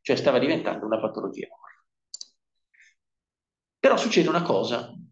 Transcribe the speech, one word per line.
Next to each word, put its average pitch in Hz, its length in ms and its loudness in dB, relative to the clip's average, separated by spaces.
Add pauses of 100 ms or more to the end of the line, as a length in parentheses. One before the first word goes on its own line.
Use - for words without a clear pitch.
cioè 131 120 0
stava 127 240 2
diventando 135 480 -2
una 110 140 -2
patologia. 104 480 -6 (2250)
Però 254 160 6
succede 175 320 2
una 170 140 2
cosa - 520 -2 (180)